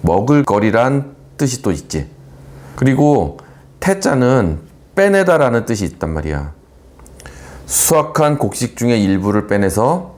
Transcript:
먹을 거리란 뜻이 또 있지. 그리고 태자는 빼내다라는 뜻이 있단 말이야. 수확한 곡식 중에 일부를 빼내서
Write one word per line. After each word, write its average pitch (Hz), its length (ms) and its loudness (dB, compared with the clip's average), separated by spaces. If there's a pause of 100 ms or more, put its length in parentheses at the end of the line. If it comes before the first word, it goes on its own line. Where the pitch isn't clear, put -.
먹을 117 420 2
거리란 113 720 0 (200)
뜻이 131 260 -4
또 101 100 -2
있지. 76 360 -8 (680)
그리고 131 640 2 (420)
태자는 127 800 0 (340)
빼내다라는 180 720 2
뜻이 104 200 -4
있단 80 240 -8
말이야. 76 420 -6 (1120)
수확한 151 720 0
곡식 113 380 -4
중에 120 220 0
일부를 101 480 0
빼내서 104 720 0